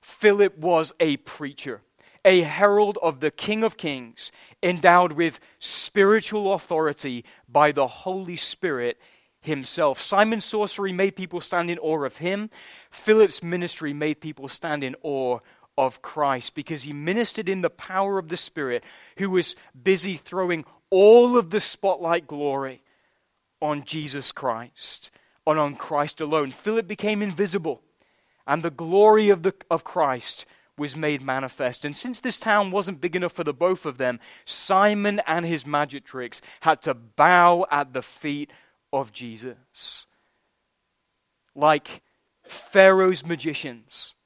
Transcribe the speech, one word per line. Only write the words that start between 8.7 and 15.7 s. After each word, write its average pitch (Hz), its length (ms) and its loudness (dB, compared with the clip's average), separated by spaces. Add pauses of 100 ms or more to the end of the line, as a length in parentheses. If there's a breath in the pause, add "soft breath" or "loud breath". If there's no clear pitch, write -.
himself. 147 600 -2
Simon's 208 440 0
sorcery 202 480 -6
made 196 220 -2
people 175 260 -10
stand 170 300 -4
in 175 80 -6
awe 156 240 -2
of 131 140 -8
him. 202 340 -6 (400 loud breath)
Philip's 214 500 2
ministry 170 520 -6
made 151 280 -4
people 139 280 -14
stand 151 340 -6
in 135 200 -8
awe 131 360 -2 (400 soft breath)